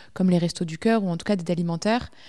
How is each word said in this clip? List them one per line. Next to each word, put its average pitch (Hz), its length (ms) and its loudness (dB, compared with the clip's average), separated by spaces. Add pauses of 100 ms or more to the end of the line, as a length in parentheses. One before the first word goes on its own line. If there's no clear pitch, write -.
(140)
comme 185 160 2
les 175 80 6
Restos 175 260 -2
du 160 140 -8
Cœur 226 240 2
ou 190 60 -2
en 170 80 -2
tout - 80 -12
cas 208 100 0
d'aide 175 160 -2
alimentaire, 175 640 -2 (160)